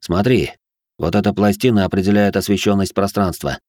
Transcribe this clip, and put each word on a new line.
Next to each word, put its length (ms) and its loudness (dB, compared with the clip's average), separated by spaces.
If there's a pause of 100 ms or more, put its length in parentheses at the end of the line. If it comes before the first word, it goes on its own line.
Смотри, 520 0 (440)
вот 180 -2
эта 180 2
пластина 520 2
определяет 500 2
освещённость 580 0
пространства. 760 -2